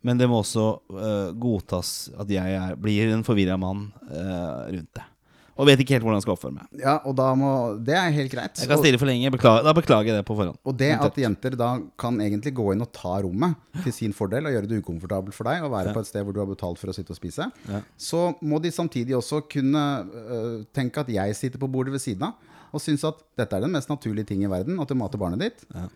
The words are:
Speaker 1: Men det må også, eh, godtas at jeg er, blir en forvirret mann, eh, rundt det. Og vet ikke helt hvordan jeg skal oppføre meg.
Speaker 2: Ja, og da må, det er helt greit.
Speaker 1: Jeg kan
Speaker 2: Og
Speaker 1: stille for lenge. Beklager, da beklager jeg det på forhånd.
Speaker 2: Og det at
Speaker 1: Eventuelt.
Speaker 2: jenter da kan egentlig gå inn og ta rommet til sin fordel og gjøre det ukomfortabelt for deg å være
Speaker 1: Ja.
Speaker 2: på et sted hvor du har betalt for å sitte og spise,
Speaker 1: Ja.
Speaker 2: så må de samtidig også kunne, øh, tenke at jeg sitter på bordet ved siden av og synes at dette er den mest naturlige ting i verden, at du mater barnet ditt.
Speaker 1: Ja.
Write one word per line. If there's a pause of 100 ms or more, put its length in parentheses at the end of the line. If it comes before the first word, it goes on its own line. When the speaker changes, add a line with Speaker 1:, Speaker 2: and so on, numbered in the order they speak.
Speaker 1:
Men
det
må
også, (300)
eh,
godtas
at
jeg
er,
blir
en
forvirret
mann, (200)
eh,
rundt
det. (540)
Og
vet
ikke
helt
hvordan
jeg
skal
oppføre
meg. (100)
Speaker 2:
Ja, (100)
og
da
må, (340)
det
er
helt
greit.
Speaker 1:
Jeg
kan
Speaker 2:
Og
Speaker 1:
stille
for
lenge.
Beklager,
da
beklager
jeg
det
på
forhånd. (100)
Speaker 2:
Og
det
at
Speaker 1:
Eventuelt.
Speaker 2:
jenter
da (280)
kan
egentlig
gå
inn
og
ta (100)
rommet (240)
til
sin
fordel
og
gjøre
det
ukomfortabelt
for
deg
å
være
Speaker 1:
Ja.
Speaker 2:
på
et
sted
hvor
du
har
betalt
for
å
sitte
og
spise, (180)
Speaker 1:
Ja. (160)
Speaker 2:
så (100)
må
de
samtidig
også
kunne,
øh, (120)
tenke
at
jeg
sitter
på
bordet
ved
siden
av (360)
og
synes
at (180)
dette
er
den
mest
naturlige
ting
i
verden,
at
du
mater
barnet
ditt.
Speaker 1:
Ja.